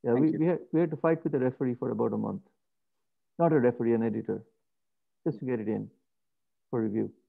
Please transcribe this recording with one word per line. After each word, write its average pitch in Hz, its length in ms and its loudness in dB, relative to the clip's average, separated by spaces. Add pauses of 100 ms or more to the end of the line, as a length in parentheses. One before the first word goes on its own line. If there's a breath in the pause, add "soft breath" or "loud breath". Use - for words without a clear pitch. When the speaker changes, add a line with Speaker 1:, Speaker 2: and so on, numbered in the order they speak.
Speaker 1:
Yeah, 123 120 0
Speaker 2:
Thank 139 120 4
Speaker 1:
we, 156 60 2
Speaker 2:
you. 160 60 -4
Speaker 1:
we 156 80 2
had, 175 120 0 (140)
we 160 80 2
had 170 100 0
to 151 60 -6
fight 165 280 0
with 151 80 -2
the 147 60 0
referee 127 400 0
for 113 120 -4
about 113 220 0
a 107 40 -2
month. 104 260 -4 (960)
Not 170 140 4
a 156 60 4
referee, 120 360 2
an 113 80 2
editor, 107 400 -4 (840)
just 147 140 -2
to - 60 -8
get 123 140 -2
it 104 80 -4
in 107 220 -4 (800)
for 120 120 0
review. 110 280 -2 (180)